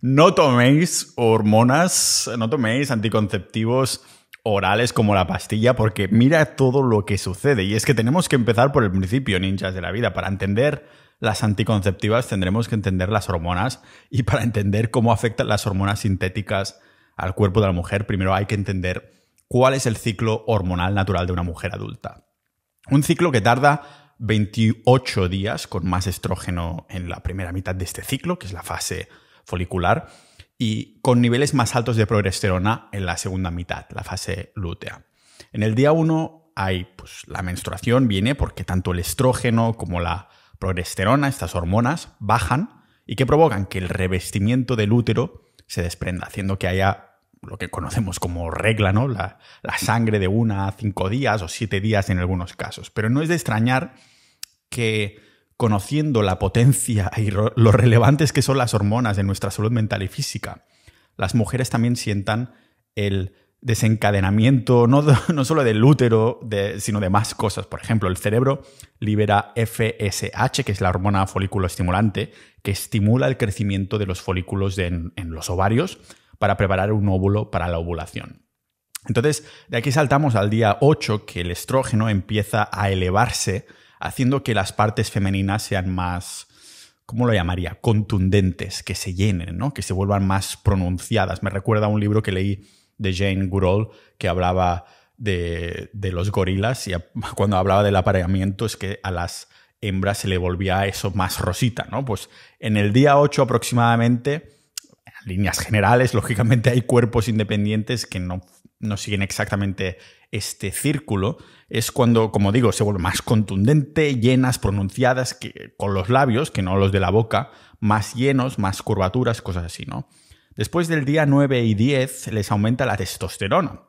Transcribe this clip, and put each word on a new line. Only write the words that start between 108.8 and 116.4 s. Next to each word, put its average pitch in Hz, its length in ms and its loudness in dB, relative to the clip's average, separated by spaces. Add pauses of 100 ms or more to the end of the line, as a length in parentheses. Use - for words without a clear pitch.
siguen 101 260 -4
exactamente 98 760 -4 (320)
este - 400 -6
círculo. 127 680 -2 (300)
Es 113 220 -4
cuando, 113 400 4
como 101 220 2
digo, 117 180 4
se 107 140 0
vuelve 101 160 -2
más 92 220 -2
contundente, 123 960 2
llenas, 127 400 2
pronunciadas, 123 720 0
que, - 420 -16
con 101 180 -4
los 95 140 -2
labios, 123 440 2